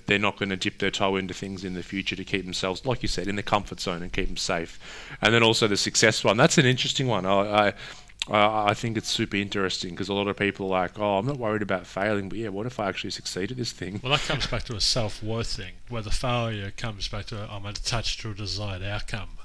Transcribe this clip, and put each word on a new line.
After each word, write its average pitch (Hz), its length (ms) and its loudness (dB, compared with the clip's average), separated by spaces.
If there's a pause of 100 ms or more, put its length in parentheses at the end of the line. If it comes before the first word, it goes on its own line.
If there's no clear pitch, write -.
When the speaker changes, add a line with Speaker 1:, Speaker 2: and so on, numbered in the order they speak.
Speaker 1:
they're 101 140 4
not 104 180 2
gonna 98 200 -2
dip 98 200 -2
their 95 140 0
toe 98 240 2
into 95 180 -2
things 95 300 -8
in 92 100 -6
the 90 100 -6
future 92 320 -4
to 95 80 -6
keep 95 220 -2
themselves, 92 400 -4
like 123 160 0
you 110 80 0
said, 90 180 -2
in 98 80 0
the 101 80 -4
comfort 101 360 0
zone 87 240 -4
and 90 100 -8
keep 95 140 2
them 90 100 -4
safe. 85 420 -2 (440)
And 110 100 8
then 117 80 8
also 113 260 6
the 101 80 2
success - 480 4
one. 107 140 6
That's 156 220 6
an 135 80 8
interesting 131 400 2
one. 95 180 2
I, 95 60 4 (380)
I, 98 40 2 (560)
I, 104 400 4
I 104 60 6
think 113 220 -2
it's - 120 -4
super 107 260 0
interesting 95 600 -2
'cause 95 120 -4
a 101 60 -2
lot 101 140 2
of 98 100 -2
people 98 300 0
are 92 140 2
like, 87 180 -2
"Oh, 104 180 2
I'm 101 80 2
not 143 140 -2
worried 107 240 0
about 95 240 -2
failing, 101 420 0
but 98 80 -6
yeah, 113 120 -4
what 101 180 -4
if 120 120 -8
I 104 80 0
actually 95 220 -4
succeed - 400 -6
at 127 80 -8
this 117 140 -4
thing?" 92 320 -6
Speaker 2:
Well, 127 80 -2
that 143 100 2
comes 151 240 -2
back 117 200 -2
to 120 100 -6
a 101 40 -4
self-worth 110 760 0
thing, 92 160 -10 (160)
where 117 140 -4
the 107 80 -2
failure 113 580 2
comes 104 380 -6
back 104 180 -6
to, 107 260 -8
"I'm 104 140 -8
attached - 560 -2
to 110 80 -6
a 101 60 -6
desired 98 480 -4
outcome, 101 600 -4